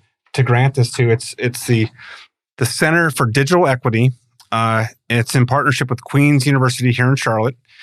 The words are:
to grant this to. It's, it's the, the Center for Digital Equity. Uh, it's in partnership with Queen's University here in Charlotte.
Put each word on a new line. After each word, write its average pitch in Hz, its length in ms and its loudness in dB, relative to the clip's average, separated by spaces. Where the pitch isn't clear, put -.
to 135 100 0
grant 123 320 2
this 120 180 0
to. 120 160 0
It's, - 280 -2
it's 120 300 -6
the, 113 200 2
the 127 80 0
Center 165 440 0
for 139 160 -2
Digital 139 420 2
Equity. 123 440 0
Uh, 113 340 0
it's 117 260 -2
in 127 100 4
partnership 135 440 0
with 123 140 -6
Queen's 143 420 2
University 127 460 0
here 123 180 2
in 139 60 2
Charlotte. 117 400 -2